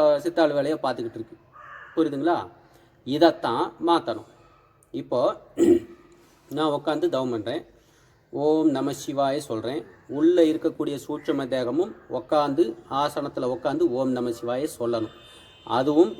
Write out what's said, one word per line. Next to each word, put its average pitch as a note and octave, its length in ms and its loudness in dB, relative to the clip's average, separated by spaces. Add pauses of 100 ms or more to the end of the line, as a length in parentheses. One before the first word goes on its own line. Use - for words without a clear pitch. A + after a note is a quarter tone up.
(200)
சித்தாள் D#3 380 2
வேலையோ D3 200 0
பார்த்துக்கிட்டு A#2+ 420 -4
இருக்கு. - 180 -14 (540)
புரியுதுங்களா? D#3 460 0 (720)
இதைத்தான் D3+ 580 2 (200)
மாத்தணும். - 440 0 (640)
இப்போ C3 280 -4 (1300)
நான் D3+ 240 0
உக்காந்து D#3 340 -2
தவம் C3 240 -2
பண்றேன், A#2 280 -6 (720)
"ஓம் D#3 360 2
நம C3+ 240 -2
சிவாய" C#3 460 -2
சொல்றேன். A#2+ 420 -6 (280)
உள்ள D#3+ 340 4
இருக்கக்கூடிய D#3 540 0
சூட்சும D3 500 -4
தேகமும் C3 440 -2 (200)
உக்காந்து C#3+ 520 0 (360)
ஆசனத்துல C#3+ 520 -4
உக்காந்து D3 400 -2
"ஓம் C3 200 0
நம B2 200 -2
சிவாய" B2 420 -4
சொல்லணும். A#2 400 -4 (540)
அதுவும் D3+ 520 4